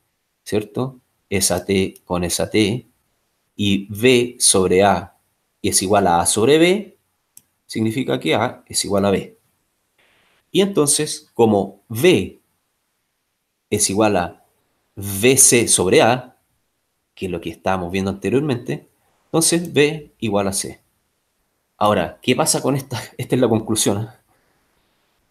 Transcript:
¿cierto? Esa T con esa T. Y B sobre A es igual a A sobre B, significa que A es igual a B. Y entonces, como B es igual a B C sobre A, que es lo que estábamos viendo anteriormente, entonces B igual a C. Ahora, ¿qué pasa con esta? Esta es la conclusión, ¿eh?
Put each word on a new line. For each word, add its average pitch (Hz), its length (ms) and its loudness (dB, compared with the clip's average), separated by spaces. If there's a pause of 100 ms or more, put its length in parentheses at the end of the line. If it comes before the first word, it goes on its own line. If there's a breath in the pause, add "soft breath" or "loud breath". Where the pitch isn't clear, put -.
(440)
¿cierto? 120 560 -6 (280)
Esa 95 360 -2
T 98 300 0 (100)
con 90 180 -4
esa 85 260 -4
T. 110 380 0 (720)
Y 98 320 -2
B 120 500 0
sobre 92 460 2
A 90 320 0 (440)
es 95 220 -2
igual 98 240 2
a 85 140 4
A 82 60 0
sobre 131 320 2
B, 180 380 0 (720)
significa 113 540 -4
que 151 160 -2
A 113 300 -4
es - 180 -6
igual 98 220 0
a 101 40 2
B. 90 260 -4 (1160)
Y 170 80 2
entonces, 151 760 -2
como 107 540 2
B 117 500 2 (1300)
es 104 200 -2
igual 104 260 0
a 87 280 -6 (500)
B 101 420 0
C 120 300 4
sobre 98 360 4
A, 127 340 0 (800)
que 95 100 -10
es 90 60 -6
lo 87 80 -6
que 85 100 -10
estábamos 92 400 -4
viendo 98 200 -2
anteriormente, 127 760 -4 (380)
entonces 170 480 -2
B 147 480 0
igual 101 260 -2
a 95 60 -4
C. - 280 -10 (1040)
Ahora, 98 380 0
¿qué 123 160 0
pasa 156 240 -2
con 131 160 -2
esta? 117 240 -8 (160)
Esta - 200 -4
es 127 40 2
la 127 80 2
conclusión, 107 540 0
¿eh? 113 60 -10 (1200)